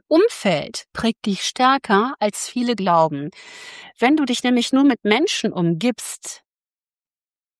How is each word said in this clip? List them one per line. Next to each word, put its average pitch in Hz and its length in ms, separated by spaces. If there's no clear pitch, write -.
Umfeld 294 840
prägt - 340
dich 196 180
stärker, 226 760
als - 300
viele 240 260
glauben. 160 540
Wenn 269 200
du 294 80
dich 240 180
nämlich 247 300
nur 269 100
mit 269 220
Menschen 208 480
umgibst, 170 920